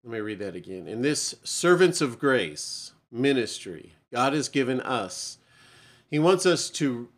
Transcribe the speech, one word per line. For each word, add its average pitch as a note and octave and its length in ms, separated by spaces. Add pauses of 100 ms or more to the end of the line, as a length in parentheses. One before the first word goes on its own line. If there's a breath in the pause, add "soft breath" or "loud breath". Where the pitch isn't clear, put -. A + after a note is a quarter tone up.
let A#2 100
me A2+ 60
read G#2+ 220
that F#2+ 160
again. F2+ 320
In A2 140
this C#3+ 420
servants F3 560
of B2 180
grace A2 720 (200)
ministry A#2 800 (180)
God B2+ 200
has D3 160
given B2+ 320
us, - 580 (720 soft breath)
he D3 80
wants F3+ 260
us F3+ 260
to A#2+ 480